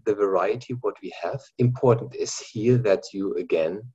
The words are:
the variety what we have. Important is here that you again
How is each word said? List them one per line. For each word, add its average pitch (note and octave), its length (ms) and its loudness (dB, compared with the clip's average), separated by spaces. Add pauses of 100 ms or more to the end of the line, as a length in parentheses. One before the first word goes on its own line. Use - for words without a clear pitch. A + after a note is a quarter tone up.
the G#2 100 2
variety G2+ 680 0
what G2+ 220 -4
we F2+ 180 -12
have. G2+ 200 -6 (180)
Important B2 560 2
is - 240 -6
here A#2+ 400 2
that G2+ 240 2 (100)
you G2 220 -2
again F2 460 -2 (140)